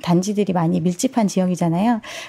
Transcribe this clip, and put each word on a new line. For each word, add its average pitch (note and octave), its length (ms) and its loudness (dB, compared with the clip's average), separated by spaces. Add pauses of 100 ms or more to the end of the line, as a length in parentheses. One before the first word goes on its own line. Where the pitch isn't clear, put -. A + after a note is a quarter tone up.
단지들이 F#3 500 0
많이 F3 280 0
밀집한 F#3+ 480 0
지역이잖아요. F3+ 720 0 (280)